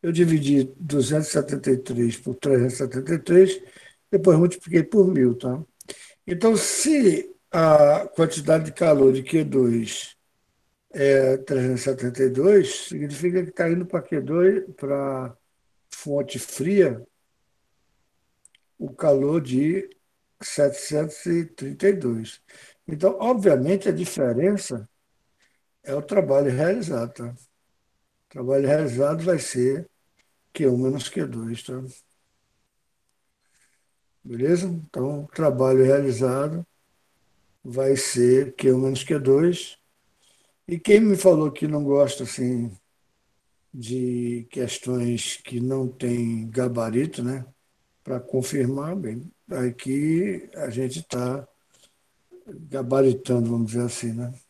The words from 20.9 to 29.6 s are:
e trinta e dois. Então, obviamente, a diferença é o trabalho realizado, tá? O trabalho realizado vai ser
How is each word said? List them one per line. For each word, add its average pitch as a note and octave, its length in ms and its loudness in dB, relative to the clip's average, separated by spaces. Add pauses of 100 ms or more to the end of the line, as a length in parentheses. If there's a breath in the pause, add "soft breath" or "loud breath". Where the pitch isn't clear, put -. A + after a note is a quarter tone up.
e E3+ 180 0
trinta C#3+ 440 -4
e G3+ 40 4
dois. A#2+ 500 -6 (460 soft breath)
Então, D#3+ 320 0
obviamente, G3 680 2
a F#3 40 0
diferença D3 960 -2 (960)
é C#3 100 -8
o D3 80 -4
trabalho C#3+ 480 2
realizado, D#3 600 -2
tá? A#2 160 -14
O - 1000 -20
trabalho C3+ 380 0
realizado D3 560 0
vai E3+ 160 0
ser C3+ 500 -2 (640)